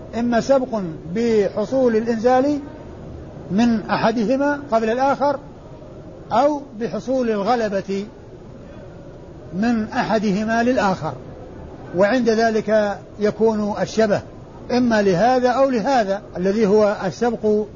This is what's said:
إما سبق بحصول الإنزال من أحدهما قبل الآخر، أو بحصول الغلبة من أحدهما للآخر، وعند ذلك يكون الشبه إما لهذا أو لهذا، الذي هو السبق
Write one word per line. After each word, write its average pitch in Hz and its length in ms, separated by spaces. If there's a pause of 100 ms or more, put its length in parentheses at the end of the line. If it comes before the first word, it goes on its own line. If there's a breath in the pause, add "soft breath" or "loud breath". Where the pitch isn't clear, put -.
(200)
إما 240 220
سبق 254 400 (340)
بحصول 226 800
الإنزال 247 640 (920)
من 226 380
أحدهما 247 720 (120)
قبل 226 180
الآخر، 269 500 (920)
أو 285 300 (180)
بحصول 233 500
الغلبة 202 760 (1500)
من 214 400
أحدهما 214 680
للآخر، 196 500 (840)
وعند 220 320
ذلك 214 680 (220)
يكون 208 600
الشبه 208 400 (500)
إما 240 300
لهذا 233 480
أو 269 200
لهذا، 214 520 (160)
الذي 196 300
هو 208 380
السبق 214 600 (100)